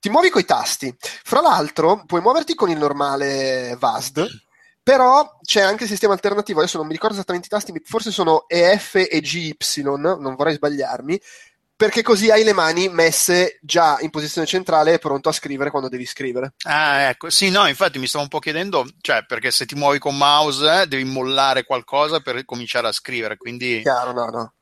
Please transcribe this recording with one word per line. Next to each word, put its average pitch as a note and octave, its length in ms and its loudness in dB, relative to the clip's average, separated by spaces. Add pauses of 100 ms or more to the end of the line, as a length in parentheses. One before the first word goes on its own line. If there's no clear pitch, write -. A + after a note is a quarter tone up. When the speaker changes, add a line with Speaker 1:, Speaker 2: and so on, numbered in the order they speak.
Speaker 1:
Ti G3+ 80 -2
muovi D4+ 200 4
coi G#3+ 140 0
tasti. B2+ 540 -2
Fra - 420 -2
l'altro, F3+ 680 2
puoi F3 140 -2
muoverti D4 360 2
con G3+ 140 0
il E3 60 0
normale C#3 1000 -2
vasd, C3+ 480 -2 (560)
però C4+ 640 4
c'è - 160 2
anche G3+ 240 2
il A3 40 -8
sistema G3+ 240 2
alternativo. G3+ 460 -2
Adesso F#3 200 0
non D#3 100 -6
mi D#3 40 -6
ricordo G#3+ 220 -2
esattamente F3+ 320 -6
i - 40 -12
tasti, G3+ 340 -6
forse A3 260 -6
sono E3 380 2
E F3 280 4
F - 200 -4
e E3 240 2
G D#3 360 -8
Y, - 260 -6
non C#3 520 -2
vorrei D3 200 0
sbagliarmi, C#3+ 680 -4 (560)
perché G#3+ 260 2
così A3 300 4
hai G#3+ 100 6
le A3 100 4
mani F3 360 2
messe E3+ 760 2
già D#3 380 2
in D#3 100 -6
posizione D3+ 340 -4
centrale E3 500 2
e E3 40 2
pronto C#3 300 -2
a D#3 40 0
scrivere C#3+ 380 -4
quando C3+ 180 -4
devi B2+ 160 -8
scrivere. B2+ 500 -8 (100)
Speaker 2:
Ah, D3 380 0
ecco. C#3 280 -2
Sì, F#3+ 200 2
no, G3 180 4
infatti C#3 320 -2
mi B2+ 80 -6
stavo D3 160 -4
un C#3 60 -14
po' D#3 100 -6
chiedendo, D#3+ 440 -4 (160)
cioè, A#2 240 -2
perché A#2+ 280 -4
se - 140 -2
ti C#3 100 -10
muovi C#3+ 240 0
con C#3+ 160 -4
mouse, D3 680 2
eh, F#3 60 0
devi C3+ 160 -4
mollare C3 600 0
qualcosa C#3+ 540 -2
per C3 260 -8
cominciare A#2+ 440 -4
a G#2 40 -4
scrivere, A2 440 -6
quindi A#2+ 460 -6
Speaker 1:
Chiaro, B2 300 -2
no, A#2+ 140 -4
no. A2+ 360 -10